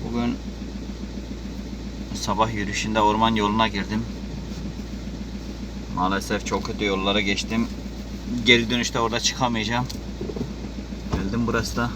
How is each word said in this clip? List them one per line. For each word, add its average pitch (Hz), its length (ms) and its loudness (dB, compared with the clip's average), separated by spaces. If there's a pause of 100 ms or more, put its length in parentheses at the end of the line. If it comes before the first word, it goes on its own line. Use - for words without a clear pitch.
bugün 117 280 0 (1800)
sabah 110 400 2
yürüyüşünde 107 480 2
orman 110 340 6
yoluna 107 320 4
girdim. 104 380 0 (1900)
Maalesef 95 500 0
çok 98 200 -2
kötü 104 200 -2
yollara 98 360 2
geçtim. 101 460 2 (800)
Geri 117 240 8
dönüşte 120 300 2
orada 113 200 2
çıkamayacağım. 120 680 2 (1300)
Geldim, 101 340 2
burası 113 300 2
da 120 180 2